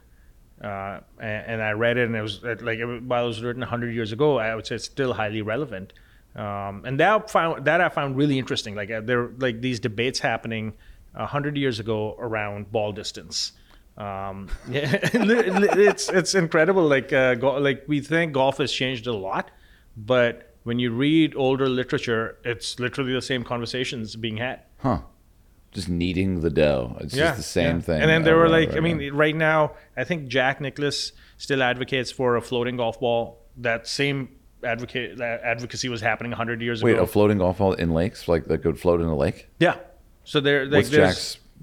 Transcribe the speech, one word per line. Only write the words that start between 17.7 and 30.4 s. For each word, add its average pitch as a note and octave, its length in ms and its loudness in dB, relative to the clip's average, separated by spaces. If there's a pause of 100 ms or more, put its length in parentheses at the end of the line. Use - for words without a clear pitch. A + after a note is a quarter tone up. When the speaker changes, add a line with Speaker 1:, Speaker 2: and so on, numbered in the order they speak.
Speaker 1:
we D3 140 0
think E3 320 0
golf C3+ 260 2
has C3+ 140 0
changed B2+ 340 -2
a B2 80 -2
lot, G2+ 380 -4 (440)
but A#2+ 680 2
when A#2+ 160 -2
you B2 100 0
read D3 460 4
older C3+ 320 2
literature, B2 720 -2
it's - 380 -6
literally B2 320 -2
the B2+ 100 0
same B2 220 -4
conversations A#2+ 720 -6
being A2 220 -6
had. B2+ 240 -6 (160)
Speaker 2:
Huh. A#2+ 240 -2 (680)
Just F2 180 -8
kneading F2 520 0
the E2 100 2
dough. C#2 500 2
It's D2+ 140 -8
Speaker 1:
Yeah, D3 120 2
Speaker 2:
just D3 100 0
the G#2+ 80 -8
same E2+ 320 0
Speaker 1:
yeah. E2 60 -2
Speaker 2:
thing D#2+ 180 0
Speaker 1:
And D#3 100 4
then D#3+ 140 4
there D#3+ 100 6
Speaker 2:
over E3 60 6
Speaker 1:
were, E3 60 8
Speaker 2:
and E3 60 4
Speaker 1:
like, E3 180 4
Speaker 2:
over - 80 -2
Speaker 1:
I - 20 0
mean, D#3+ 200 0
Speaker 2:
again. C#3 160 -6
Speaker 1:
right D3+ 200 2
now, D#3 360 2 (240)
I B2+ 80 -4
think D#3 240 -4
Jack C3 320 2